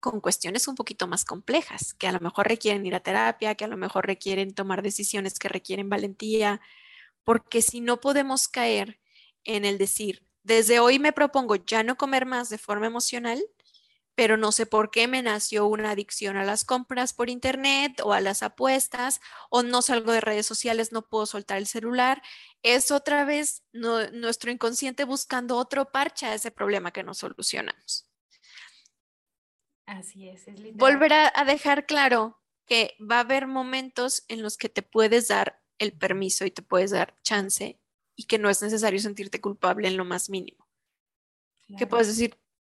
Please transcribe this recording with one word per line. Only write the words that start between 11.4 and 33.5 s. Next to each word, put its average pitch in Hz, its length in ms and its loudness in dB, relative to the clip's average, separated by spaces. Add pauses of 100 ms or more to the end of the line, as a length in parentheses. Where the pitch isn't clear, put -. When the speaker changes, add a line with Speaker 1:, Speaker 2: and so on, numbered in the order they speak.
Speaker 1:
ya 220 260 0
no 247 160 -2
comer 269 260 0
más 247 240 -4
de 214 80 -8
forma 208 300 -4
emocional", 240 580 -4 (720)
pero 220 220 6
no 214 140 2
sé 226 140 0
por 214 240 2
qué 240 180 2
me 254 140 -2
nació 214 460 0
una 214 240 0
adicción 202 460 -6
a 196 60 -2
las 202 200 0
compras 247 500 -2
por 240 160 -4
internet 269 760 0
o 208 100 2
a 196 60 4
las 196 220 -2
apuestas, 262 800 -2 (300)
o 240 120 4
no 240 200 2
salgo 233 300 0
de 226 100 2
redes 214 240 -2
sociales, 226 460 -2
no 220 160 -4
puedo 214 180 -2
soltar 202 320 -6
el 202 100 -6
celular. 247 540 0 (420)
Es 247 260 4
otra 285 340 2
vez 294 480 -2
no-, 226 400 -2
nuestro 233 380 -4
inconsciente 247 540 -2
buscando 254 540 -4
otro 269 340 -2
parche 277 340 -2
a 220 80 -2
ese 214 160 -6
problema 196 420 -2
que 190 120 -8
no 175 100 -12
solucionamos. - 960 -6 (1800)
Speaker 2:
Así 190 420 -16
es, - 180 -20
es 202 140 -20
literal. 240 420 6
Speaker 1:
Volver 302 100 8
a, 302 220 8
a 285 100 4
dejar 285 420 2
claro 247 540 2 (260)
que 226 340 2
va 214 160 0
a 240 40 6
haber 262 280 0
momentos 262 800 -4